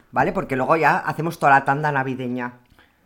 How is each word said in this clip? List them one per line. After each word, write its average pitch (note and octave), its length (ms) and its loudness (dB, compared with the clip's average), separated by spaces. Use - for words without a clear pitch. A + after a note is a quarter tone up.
¿vale? C#3+ 220 0
Porque D3 220 -4
luego C3 220 2
ya D#3+ 220 4
hacemos D#3 400 -6
toda C#3+ 140 4
la C#3 120 4
tanda D3+ 260 0
navideña. B2+ 680 -4